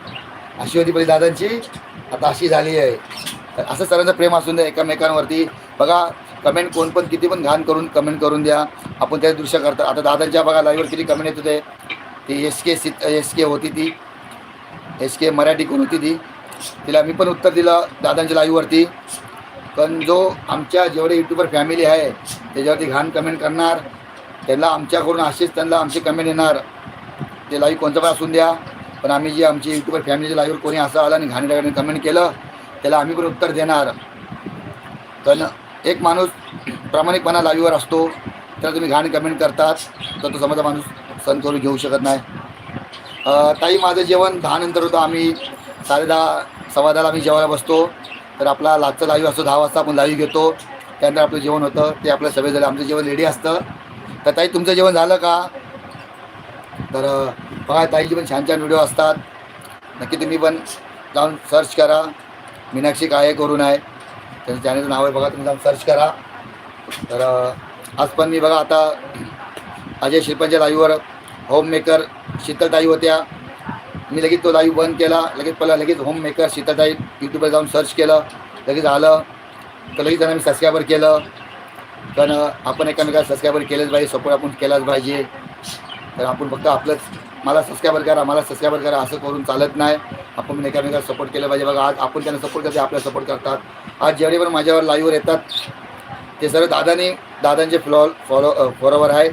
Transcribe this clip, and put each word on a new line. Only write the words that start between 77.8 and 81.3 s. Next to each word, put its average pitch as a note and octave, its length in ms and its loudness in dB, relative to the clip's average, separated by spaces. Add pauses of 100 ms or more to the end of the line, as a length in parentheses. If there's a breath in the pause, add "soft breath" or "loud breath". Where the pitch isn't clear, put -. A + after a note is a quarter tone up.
केलं, D#3 280 4 (460)
लगेच D3+ 180 -2
आलं, D3 360 6 (760)
तर D3 60 -4
लगेच D#3+ 140 2
त्यांना D#3+ 180 2
मी D#3+ 60 -2
सबस्क्रायबर D#3 400 2
केलं. D#3 380 4 (1000)